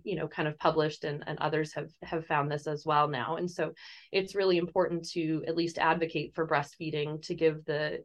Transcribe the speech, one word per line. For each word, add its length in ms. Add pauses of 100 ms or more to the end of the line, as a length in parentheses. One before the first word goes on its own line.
you 120
know, 120
kind 200
of 100
published, 460
and, 220
and 120
others 360
have, 140 (140)
have 240
found 240
this 160
as 180
well 240
now. 280
And 140
so 220 (400)
it's 220
really 240
important 520
to 380
at 80
least 220
advocate 560
for 120
breastfeeding 760
to 120
give 300
the 400